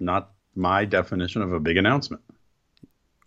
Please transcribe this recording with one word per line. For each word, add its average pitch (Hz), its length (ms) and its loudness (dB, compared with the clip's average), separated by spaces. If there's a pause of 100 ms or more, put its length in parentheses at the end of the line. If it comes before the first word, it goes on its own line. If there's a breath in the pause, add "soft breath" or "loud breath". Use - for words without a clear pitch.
not 95 320 -2 (240)
my 95 280 2
definition 92 580 -2
of 90 100 -4
a 85 80 -2
big 82 160 0
announcement. 117 460 0 (1040)